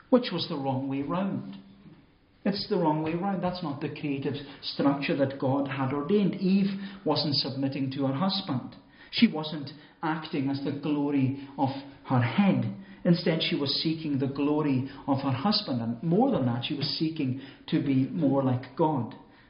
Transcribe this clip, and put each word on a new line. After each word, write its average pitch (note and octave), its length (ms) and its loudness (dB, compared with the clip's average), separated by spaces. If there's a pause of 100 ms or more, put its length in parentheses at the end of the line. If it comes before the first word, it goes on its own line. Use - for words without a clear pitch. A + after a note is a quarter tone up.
(100)
which A#3+ 220 6
was E3+ 180 -4
the E3+ 80 -4
wrong C3+ 300 -2
way C3+ 140 -2
round. F3+ 560 -4 (880)
It's G3+ 260 -2
the G3+ 80 2
wrong D#3 260 2
way D#3+ 100 -2
round. F3+ 300 -2
That's F3+ 200 -2
not C#3 180 -6
the D3 80 -4
creative C#3 460 -4 (260)
structure C#3+ 560 0
that C3+ 220 0
God C3+ 280 2
had C3 260 -2
ordained. E3+ 420 2
Eve F#3+ 440 2 (240)
wasn't C#3+ 320 0
submitting C3+ 560 -2
to C3+ 160 -2
her C3+ 60 0
husband. D3+ 640 -2 (360)
She - 160 4
wasn't D3+ 440 -6 (320)
acting D#3 460 -2
as C#3 140 -2
the D#3 80 -2
glory C#3+ 760 0 (100)
of C#3 120 2 (360)
her B2+ 160 2
head. C#3 520 4 (300)
Instead, E3+ 400 4
she - 120 0
was C#3+ 280 -2
seeking D#3 340 -2
the C3+ 100 0
glory C#3+ 640 2 (180)
of C3+ 120 2
her C#3 120 0
husband. C3 500 0
And A#2 220 -4
more G3+ 280 4
than C3 160 2
that, A#2+ 180 0
she D3+ 100 -2
was C#3 120 -2 (100)
seeking D3+ 420 0 (280)
to C#3+ 140 2
be C3 280 4
more C#3 340 2
like B2 320 0
God. B2+ 400 0 (340)